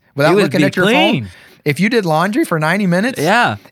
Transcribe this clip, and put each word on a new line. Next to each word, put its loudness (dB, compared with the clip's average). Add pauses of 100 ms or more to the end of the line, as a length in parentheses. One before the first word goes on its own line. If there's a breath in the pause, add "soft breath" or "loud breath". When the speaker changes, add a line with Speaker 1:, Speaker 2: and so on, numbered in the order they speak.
(160)
Speaker 1:
without 2
Speaker 2:
It 4
would 4
Speaker 1:
looking 0
Speaker 2:
be 2
Speaker 1:
at -2
your 0
Speaker 2:
clean. 0
Speaker 1:
phone, -16 (340 loud breath)
if -2
you 0
did 0
laundry 0
for -4
ninety 0
minutes, -2
Speaker 2:
Yeah. 0 (140)